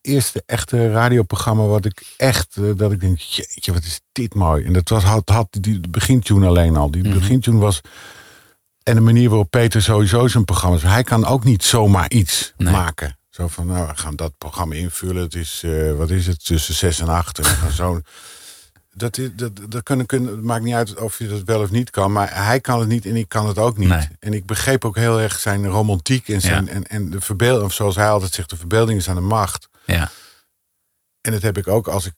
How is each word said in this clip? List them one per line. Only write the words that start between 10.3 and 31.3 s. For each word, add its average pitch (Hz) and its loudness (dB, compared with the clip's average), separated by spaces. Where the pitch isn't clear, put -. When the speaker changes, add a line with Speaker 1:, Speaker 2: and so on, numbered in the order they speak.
Speaker 1:
programma's, 87 0
hij 98 2
kan 113 2
ook 127 0
niet 110 4
zomaar 101 4
iets - 0
Speaker 2:
Nee. 87 0
Speaker 1:
maken. 85 -2
Zo 87 -6
van, 85 -8
"Nou, 90 -2
we 76 -10
gaan 76 -8
dat 80 -6
programma 80 -6
invullen. 90 -4
Het 82 -6
is, 85 -8
eh, 78 0
wat 76 -2
is 90 0
het, 87 -4
tussen 82 -2
zes 82 0
en 82 -4
acht. 82 -2
En 85 -6
we - 2
gaan 78 0
zo." 87 -2
Speaker 2:
<laughs> 80 -14
Speaker 1:
Dat 110 -6
is, 131 -6
dat, 117 -6
dat 117 -8
kunnen, 127 -2
kunnen, 123 -2
het 110 -10
maakt 117 -2
niet 120 -2
uit 113 -2
of 110 -6
je 110 -8
dat 101 -6
wel 110 0
of 98 -2
niet 120 0
kan, 98 0
maar 101 -2
hij 123 2
kan 123 -2
het 110 0
niet 110 -2
en 110 -4
ik 110 -4
kan 107 -2
het 101 -4
ook 110 2
niet. 98 2
Speaker 2:
Nee. 80 2
Speaker 1:
En 107 -6
ik 101 -6
begreep 127 0
ook 107 -4
heel 113 2
erg 107 -2
zijn 101 -2
romantiek 104 0
en 104 0
zijn, 92 0
Speaker 2:
Ja. 95 -10
Speaker 1:
en, 98 -8
en 101 -6
de 95 -8
verbeeld-, 113 0
of 98 -2
zoals 101 -2
hij 104 2
altijd 101 0
zegt, - -8
"De - -12
verbeelding 107 0
is 90 -4
aan 92 -2
de 90 -2
macht." 104 -2
Speaker 2:
Ja. 85 0
Speaker 1:
En 113 -4